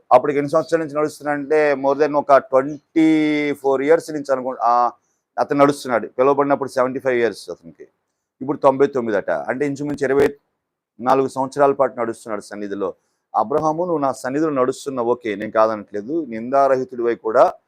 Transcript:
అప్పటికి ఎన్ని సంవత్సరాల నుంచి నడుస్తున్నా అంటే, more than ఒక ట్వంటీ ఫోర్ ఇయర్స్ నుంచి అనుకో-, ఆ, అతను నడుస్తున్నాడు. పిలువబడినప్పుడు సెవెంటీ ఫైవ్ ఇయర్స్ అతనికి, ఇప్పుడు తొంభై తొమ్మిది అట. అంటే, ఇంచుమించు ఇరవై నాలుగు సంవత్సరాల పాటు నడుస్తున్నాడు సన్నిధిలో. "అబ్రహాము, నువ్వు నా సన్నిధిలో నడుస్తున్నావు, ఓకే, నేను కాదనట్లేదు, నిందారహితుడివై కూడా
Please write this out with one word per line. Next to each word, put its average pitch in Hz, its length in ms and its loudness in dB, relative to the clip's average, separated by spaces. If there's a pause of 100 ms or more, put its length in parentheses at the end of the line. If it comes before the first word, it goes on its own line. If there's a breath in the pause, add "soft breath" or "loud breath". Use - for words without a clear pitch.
(120)
అప్పటికి 135 260 4
ఎన్ని 147 120 -2
సంవత్సరాల 160 320 0
నుంచి 143 120 -10
నడుస్తున్నా 147 380 -4
అంటే, 147 420 0
more 139 240 0
than 147 180 2
ఒక 143 200 4
ట్వంటీ 151 1160 2
ఫోర్ 135 300 0
ఇయర్స్ 160 280 2
నుంచి 143 220 -4
అనుకో-, 127 300 -4
ఆ, 120 300 2 (460)
అతను 143 200 0
నడుస్తున్నాడు. 139 480 2
పిలువబడినప్పుడు 139 640 0
సెవెంటీ 127 320 -2
ఫైవ్ 127 180 0
ఇయర్స్ 107 320 -2
అతనికి, 80 380 -18 (520)
ఇప్పుడు 131 180 -6
తొంభై 139 280 4
తొమ్మిది 113 320 -2
అట. 90 120 -4
అంటే, 110 360 -4
ఇంచుమించు 143 380 -6
ఇరవై 139 320 2 (640)
నాలుగు 135 280 2
సంవత్సరాల 135 440 0
పాటు 135 240 0
నడుస్తున్నాడు 113 440 -6
సన్నిధిలో. 101 540 -6 (420)
"అబ్రహాము, 151 480 -2
నువ్వు 170 140 -4
నా 139 140 -2
సన్నిధిలో 147 380 -4
నడుస్తున్నావు, 131 600 -4
ఓకే, 117 240 -4
నేను 104 180 -10
కాదనట్లేదు, 110 720 -2
నిందారహితుడివై 127 880 0
కూడా 123 400 2 (140)